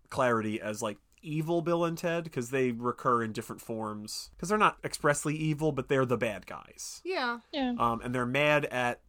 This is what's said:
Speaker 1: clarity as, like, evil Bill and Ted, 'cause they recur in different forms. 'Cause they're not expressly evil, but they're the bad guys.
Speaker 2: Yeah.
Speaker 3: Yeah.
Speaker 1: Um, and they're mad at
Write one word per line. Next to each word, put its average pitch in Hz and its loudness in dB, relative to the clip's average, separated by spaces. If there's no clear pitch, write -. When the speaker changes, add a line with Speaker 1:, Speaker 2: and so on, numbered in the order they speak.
Speaker 1:
clarity 113 2
as, 104 -6
like, 107 -4
evil 160 0
Bill 170 2
and 165 -2
Ted, 170 -2
'cause 120 -4
they 131 2
recur 120 0
in 110 -4
different 107 -8
forms. 107 -8
'Cause 175 -6
they're 214 2
not 196 4
expressly 147 2
evil, 156 0
but 131 -4
they're 131 4
the 120 2
bad 104 -4
guys. - -14
Speaker 2:
Yeah. 262 -2
Speaker 3:
Yeah. 262 0
Speaker 1:
Um, 117 2
and 123 -4
they're 123 0
mad 143 4
at 123 -2